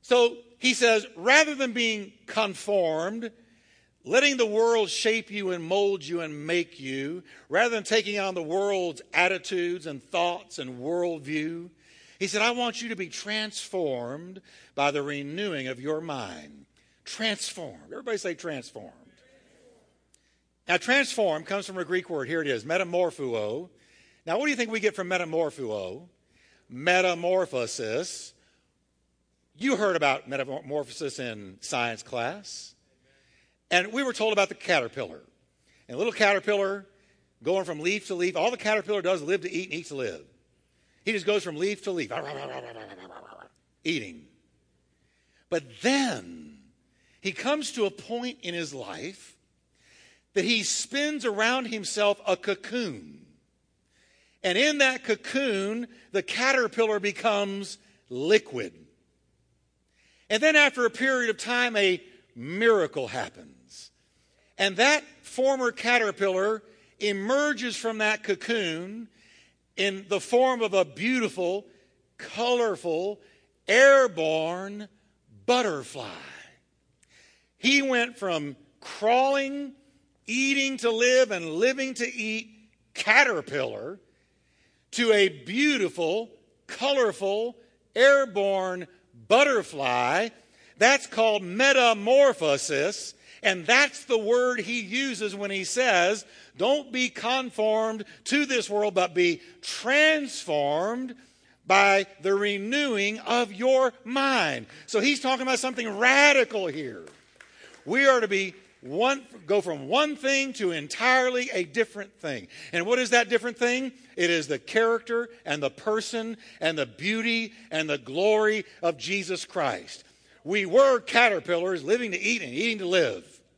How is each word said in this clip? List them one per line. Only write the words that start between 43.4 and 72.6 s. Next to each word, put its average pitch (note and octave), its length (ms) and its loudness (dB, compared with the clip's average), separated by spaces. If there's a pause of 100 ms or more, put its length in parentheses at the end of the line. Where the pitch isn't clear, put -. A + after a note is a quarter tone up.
eating. G2 420 -6 (1200)
But C3+ 320 -6
then C3 800 -2 (600)
he F#3+ 140 -6
comes D4 400 -4
to A#3 120 0
a - 60 -2
point A#3+ 500 -10
in F3 120 -8
his D#3+ 200 -8
life B2+ 600 -14 (1000)
that F#3 120 0
he A3 180 0
spins C#4+ 640 -4
around A#3 400 0
himself G#3 600 -2
a F#3 120 0
cocoon. F#3 880 -8 (1160)
And F#3 140 0
in D4 200 2
that C4 260 2
cocoon, A3+ 880 -4 (240)
the F#3+ 100 0
caterpillar A3+ 800 0
becomes G3+ 800 -2 (300)
liquid. B2+ 640 0 (1600)
And G#3+ 120 2
then D#4 140 6
after C#4 300 4
a A3 40 4
period B3 400 0
of G#3+ 80 0
time, A#3+ 380 -2
a F#3 260 2 (320)
miracle D#3+ 760 0
happens. D#2 840 -12 (680)
And F#3+ 200 0
that D4 260 4 (180)
former B3+ 520 0
caterpillar G#3 920 0 (380)
emerges A3+ 720 0
from A3+ 220 -4
that G#3+ 260 0
cocoon G3+ 840 -4 (640)
in G3 320 -4
the G3 120 0
form B3 420 2
of G3 140 0
a F#3 100 4
beautiful, F#3 800 -2 (540)
colorful, G#3 1000 -2 (480)